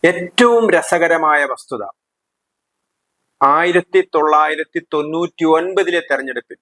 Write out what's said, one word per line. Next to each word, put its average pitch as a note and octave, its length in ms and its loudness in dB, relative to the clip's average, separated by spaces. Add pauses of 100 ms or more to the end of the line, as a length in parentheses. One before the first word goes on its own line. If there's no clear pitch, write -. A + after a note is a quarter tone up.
ഏറ്റവും G#3+ 640 2
രസകരമായ E3 720 0
വസ്തുത, A#2+ 440 -10 (1500)
ആയിരത്തി F3 580 2 (140)
തൊള്ളായിരത്തി D#3 800 0
തൊണ്ണൂറ്റി D#3+ 500 -6
ഒൻപതിലെ F3 560 0
തെരഞ്ഞെടുപ്പിൽ C3 600 -8